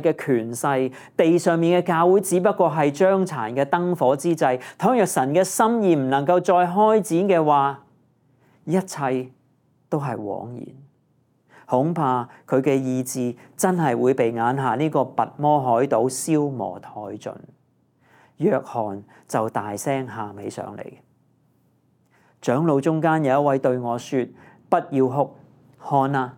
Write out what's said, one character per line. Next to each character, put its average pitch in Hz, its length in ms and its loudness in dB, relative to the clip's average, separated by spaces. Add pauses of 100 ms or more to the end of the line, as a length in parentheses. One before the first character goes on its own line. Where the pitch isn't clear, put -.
切 156 120 2
嘅 156 120 -12
權 117 300 -2
勢， 131 360 -2 (280)
地 170 200 4
上 165 200 2
面 170 200 4
嘅 170 80 0
教 170 220 2
會 190 140 6
只 180 180 0
不 196 100 2
過 175 200 2
係 147 200 2
將 190 360 2
殘 120 280 -6
嘅 139 120 2
燈 175 280 0
火 139 220 2
之 170 180 -2
際。 135 240 0 (200)
倘 233 180 2
若 214 80 4
神 143 300 0
嘅 185 100 4
心 226 380 0
意 180 120 4
唔 135 140 0
能 139 160 0
夠 180 180 2
再 180 120 2
開 202 480 4
展 165 160 -2 (100)
嘅 170 160 2
話， 139 400 2 (800)
一 185 160 0
切 131 480 -6 (640)
都 156 100 -2
係 127 160 -6
枉 104 380 -10
然。 - 100 -14 (1040)
恐 143 260 0
怕 131 340 0 (220)
佢 131 140 2
嘅 139 120 2
意 131 280 -2
志 123 340 -6 (180)
真 185 220 0
係 151 180 0
會 123 200 2
被 117 180 0
眼 117 240 -2
下 127 200 -2
呢 151 120 0
個 147 160 0
拔 123 320 -4
摩 147 240 2
海 123 260 2
島 120 220 2
消 147 400 -2
磨 98 320 -8
殆 107 400 -14
盡。 - 140 -10 (1040)
約 147 220 0
翰 104 420 -6 (260)
就 110 220 -2
大 104 260 -6
聲 135 320 -4
喊 104 300 -10
起 104 100 -10
上 101 260 -10
嚟。 104 80 -14 (1600)
長 139 260 0
老 143 140 2
中 160 200 0
間 160 240 2
有 135 160 2
一 147 60 2
位 139 120 2
對 131 200 0
我 120 180 -4
說： 120 300 -4 (420)
「不 185 80 2 (140)
要 131 160 2
哭， 135 240 -2 (500)
看 139 360 0
啊， 127 220 -4